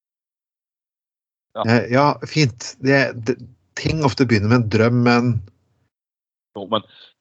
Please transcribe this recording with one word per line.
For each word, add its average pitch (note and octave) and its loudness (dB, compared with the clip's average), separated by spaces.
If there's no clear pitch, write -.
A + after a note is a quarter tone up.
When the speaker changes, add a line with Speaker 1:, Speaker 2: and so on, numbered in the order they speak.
Speaker 1:
Ja. G#2+ -4
Speaker 2:
Eh, A2+ 2
ja, C3+ 4
fint. - -2
Det, C3+ 2
det, B2+ 0
ting D#3 -2
ofte B2+ 0
begynner A2 0
med B2 4
en A2 -6
drøm, A#2 2
men A#2+ 2
Speaker 1:
Jo, G2 -12
men, A2 -2